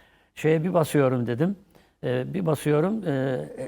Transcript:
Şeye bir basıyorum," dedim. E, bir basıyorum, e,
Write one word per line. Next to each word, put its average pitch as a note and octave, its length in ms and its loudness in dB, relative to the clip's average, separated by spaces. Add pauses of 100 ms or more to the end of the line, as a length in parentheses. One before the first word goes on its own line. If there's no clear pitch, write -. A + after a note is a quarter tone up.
(340)
Şeye D#3 300 2
bir F3+ 100 -2
basıyorum," C3 520 2
dedim. D3 300 0 (480)
E, C3 300 -2
bir F#3 120 -2
basıyorum, D#3+ 640 0
e, C3+ 360 -2 (240)